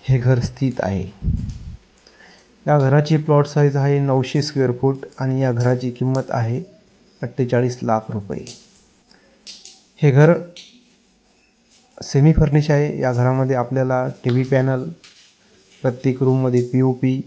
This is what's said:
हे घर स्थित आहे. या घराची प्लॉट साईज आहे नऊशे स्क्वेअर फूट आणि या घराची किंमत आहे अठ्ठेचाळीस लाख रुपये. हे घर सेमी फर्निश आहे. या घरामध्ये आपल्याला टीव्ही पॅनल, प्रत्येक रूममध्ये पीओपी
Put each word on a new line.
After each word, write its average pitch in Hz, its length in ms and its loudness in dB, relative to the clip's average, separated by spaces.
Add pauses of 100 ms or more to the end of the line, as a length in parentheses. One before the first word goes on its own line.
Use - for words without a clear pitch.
हे 131 100 2
घर 127 220 2
स्थित 131 380 -4
आहे. 95 260 -2 (1600)
या 147 120 4
घराची 147 380 2
प्लॉट 147 300 2
साईज 143 300 0
आहे 139 240 2
नऊशे 135 420 0
स्क्वेअर 135 380 0
फूट 135 160 2 (220)
आणि 131 240 -2
या 131 100 0
घराची 123 380 0
किंमत 131 400 -2
आहे 120 320 -2 (600)
अठ्ठेचाळीस 123 600 -2
लाख 110 280 -2
रुपये. 101 340 -8 (1600)
हे 147 80 6
घर 147 220 6 (1700)
सेमी 147 340 2
फर्निश 151 380 2
आहे. 147 300 0
या 127 120 0
घरामध्ये 131 440 0
आपल्याला 127 520 -2 (160)
टीव्ही 127 200 0
पॅनल, 131 440 0 (920)
प्रत्येक 131 400 -2
रूममध्ये 131 400 2 (100)
पीओपी 131 540 0